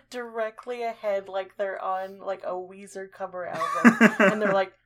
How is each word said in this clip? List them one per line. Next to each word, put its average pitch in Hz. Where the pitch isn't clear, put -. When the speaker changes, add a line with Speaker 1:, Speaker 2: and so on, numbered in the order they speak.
Speaker 1:
directly 233
ahead 208
like 190
they're 196
on, 190
like, 190
a 180
Weezer 190
cover 180
album. 226
Speaker 2:
<laughs> 202
Speaker 1:
And 214
they're 196
like 190